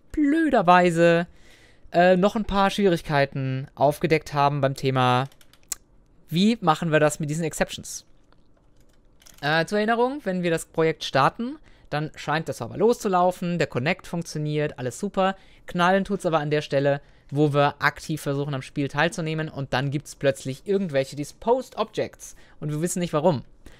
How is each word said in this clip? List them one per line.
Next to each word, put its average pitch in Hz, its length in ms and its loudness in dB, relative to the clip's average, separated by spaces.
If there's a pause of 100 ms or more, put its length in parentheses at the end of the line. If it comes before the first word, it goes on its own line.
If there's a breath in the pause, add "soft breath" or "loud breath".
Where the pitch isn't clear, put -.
(120)
blöderweise, 180 1120 4 (640 soft breath)
äh, 180 280 6
noch 202 180 2
ein 208 80 -4
paar 196 240 2
Schwierigkeiten 143 1040 0
aufgedeckt 151 600 0
haben 143 260 2
beim 131 140 0
Thema, 127 500 2 (1040)
wie 208 320 2
machen 160 320 0
wir 151 80 6
das 151 180 2
mit 151 120 -4
diesen 165 140 -4
Exceptions? - 600 -6 (1400)
Äh, 160 240 0
zur 208 140 -2
Erinnerung, 233 460 0
wenn 185 180 -4
wir 175 80 0
das 165 160 -2
Projekt 160 380 -2
starten, 196 520 0 (320 soft breath)
dann 151 260 -6
scheint 151 340 -4
der 135 60 -6
Server 113 220 -10
loszulaufen, 180 840 0
der 147 100 0
Connect 156 380 -4
funktioniert, 151 720 -4
alles 165 200 -6
super. 190 380 -2 (300 soft breath)
Knallen 185 380 2
tut's 196 220 -4
aber 156 140 2
an 147 100 -4
der 151 100 2
Stelle, 143 400 0 (300 soft breath)
wo 143 240 2
wir 143 240 2
aktiv - 420 -2
versuchen, 143 340 -4
am 131 80 -6
Spiel 143 260 -6
teilzunehmen 156 600 -2
und - 240 -10
dann 135 180 0
gibt's - 260 -8
plötzlich 135 500 -2
irgendwelche 156 500 -2
Disposed 240 640 -4
Objects - 580 -6 (240 soft breath)
und 151 100 -6
wir 151 120 -4
wissen 180 160 -4
nicht 175 140 -4
warum. 151 320 0 (360 soft breath)